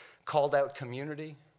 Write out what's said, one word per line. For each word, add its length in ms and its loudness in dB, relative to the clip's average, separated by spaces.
called 280 2
out 220 4
community. 600 -8